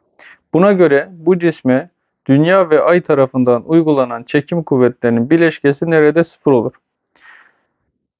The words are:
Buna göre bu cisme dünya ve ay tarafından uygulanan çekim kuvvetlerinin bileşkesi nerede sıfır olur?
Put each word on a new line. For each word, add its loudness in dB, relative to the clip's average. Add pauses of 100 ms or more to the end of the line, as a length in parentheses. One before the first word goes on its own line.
(540)
Buna 2
göre 0
bu -2
cisme -4 (360)
dünya 0
ve 2
ay 0
tarafından -2
uygulanan -2
çekim -4
kuvvetlerinin -2
bileşkesi -2
nerede 0
sıfır -4
olur? -2 (1500)